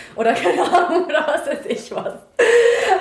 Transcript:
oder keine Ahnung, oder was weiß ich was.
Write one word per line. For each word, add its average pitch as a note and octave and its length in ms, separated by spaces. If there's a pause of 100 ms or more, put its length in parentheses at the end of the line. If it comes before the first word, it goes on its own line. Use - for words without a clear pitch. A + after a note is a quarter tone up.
(160)
oder - 180
keine - 300
Ahnung, F4+ 420
oder D4+ 220
was - 200
weiß - 220
ich - 260
was. - 180 (880)